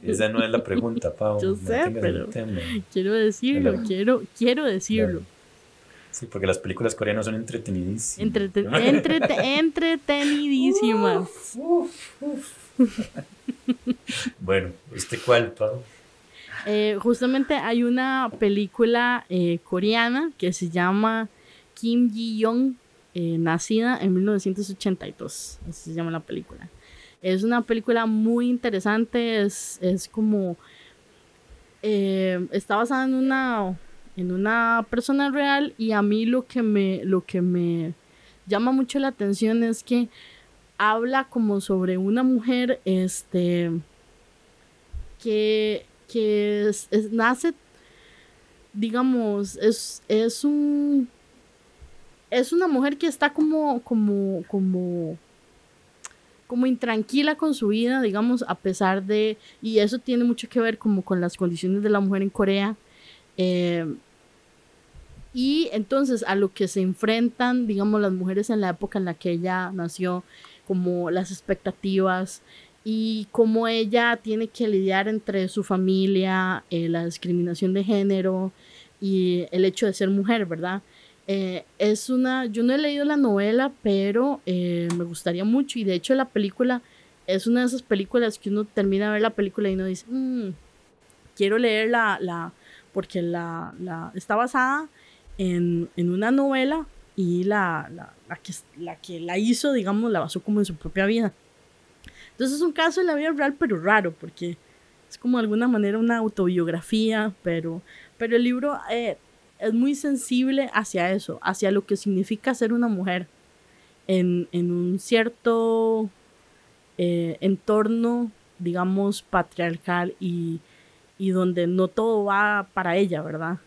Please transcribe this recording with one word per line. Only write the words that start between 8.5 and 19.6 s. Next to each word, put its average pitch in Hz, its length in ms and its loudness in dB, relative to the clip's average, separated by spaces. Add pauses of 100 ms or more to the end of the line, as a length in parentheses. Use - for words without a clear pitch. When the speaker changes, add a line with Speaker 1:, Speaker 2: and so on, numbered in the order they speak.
Speaker 1:
<laughs> 226 220 2
Speaker 2:
entrete-, 294 680 2
entretenidísimas. 285 1600 2 (360)
Speaker 1:
Uf, - 0 - (640)
uf, - 580 -10
uf. 226 320 2
<laughs> - 60 -16 (1200)
Bueno, 92 300 0 (240)
¿usted - 300 -8
cuál, 117 280 4
Pau? 110 300 -4 (840)
Speaker 2:
Eh, 208 340 0
justamente 254 540 2
hay 240 280 0
una 254 560 0
película, 233 880 2
eh, 175 360 0